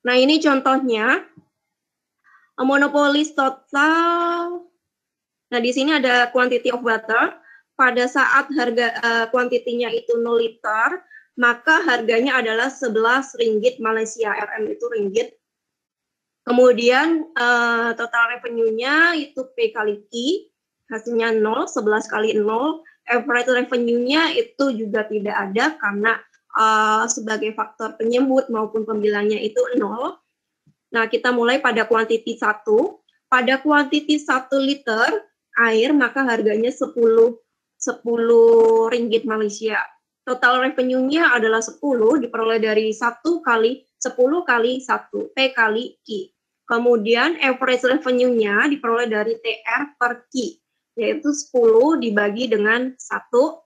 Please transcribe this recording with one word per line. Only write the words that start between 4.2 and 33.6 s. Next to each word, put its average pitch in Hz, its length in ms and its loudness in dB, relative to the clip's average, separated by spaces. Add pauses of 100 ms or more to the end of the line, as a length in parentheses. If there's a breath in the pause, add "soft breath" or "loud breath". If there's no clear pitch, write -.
Nah, 247 80 0
di 240 160 0
sini 285 180 2
ada 247 400 2
quantity 247 400 0
of 247 80 -6
butter. 233 560 -2 (400 soft breath)
Pada 247 280 2
saat 269 480 2
harga, 240 400 0
eh, 233 400 -2
kuantitinya 247 560 -2
itu 233 320 -2
nol 233 160 0
liter, 226 640 -2 (320 loud breath)
maka 247 480 2
harganya 247 560 0
adalah 233 320 -2
sebelas 247 720 0
ringgit 226 400 0
Malaysia. 220 480 -4
R 208 200 -6 (120)
M 214 80 -4
itu - 220 -8
ringgit. 214 420 -2 (1080)
Kemudian, 254 960 4
eh, 233 560 0
total 233 440 -2
revenue-nya 240 760 0
itu 285 400 -8
P 226 160 0
kali 214 400 -4
Q, - 40 -18 (760)
hasilnya 226 480 -2
nol, 226 320 0
sebelas 214 400 -2
kali 214 240 -2
nol. 226 480 -2 (240 soft breath)
Average 240 440 -2
revenue-nya 247 840 0
itu - 400 -2
juga 214 320 -4
tidak 208 320 -6
ada 220 400 -2
karena, 208 400 -2 (400)
eh, 220 520 2
sebagai 214 440 -6
faktor 220 440 -8
penyebut 262 520 0
maupun 220 400 -4
pembilangnya 208 480 0
itu 214 240 -4 (160)
nol. 240 400 -4 (760)
Nah, 226 160 0
kita 247 200 -2
mulai 247 320 2
pada 226 240 0
kuantiti 226 520 -2
satu. 220 640 -2 (280)
Pada 262 320 2